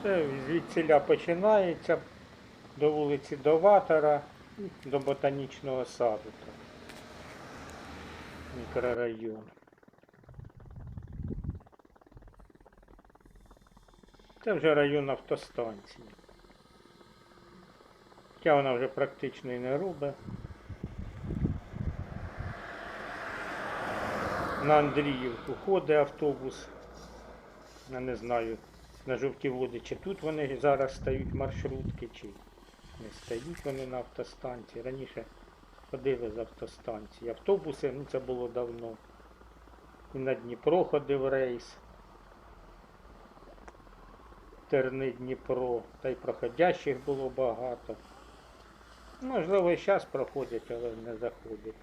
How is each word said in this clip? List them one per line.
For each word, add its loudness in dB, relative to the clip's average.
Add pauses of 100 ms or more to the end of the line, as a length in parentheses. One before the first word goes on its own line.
Це 4 (220)
звідсіля 6
починається, 4 (800)
до 6
вулиці 0
Доватора, 8 (640)
до 2
Ботанічного 0
саду, 2
так. -16 (2000)
Мікрорайон. -2 (4000)
Це 2
вже 6
район 4
автостанції. -4 (2250)
Хоча 6
вона 6
вже 2
практично -2
і -4
не 0
робить. -2 (4000)
На 8
Андріївку 0 (120)
ходить 4
автобус. 0 (1200)
Я -6
не -4
знаю, 0 (480)
на 0
Жовті -2
Води, -2
чи -6
тут -6
вони -2
зараз 4
стають -4
маршрутки, -4
чи -14 (760)
не -12
стають -10
вони -6
на -6
автостанції. -10
Раніше -8 (680)
ходили 0
з -6
автостанції -8
автобуси, 0
ну, -8
це 0
було -4
давно. -6 (1160)
І -6
на 0
Дніпро 4
ходив 2
рейс. 0 (3000)
Терни 2
Дніпро, -2 (200)
та -2
й -2
проходящих 0
було -2
багато. -2 (1300)
Можливо, 4
і 4
щас 4
проходять, -4
але -4 (140)
не -8
заходять. -8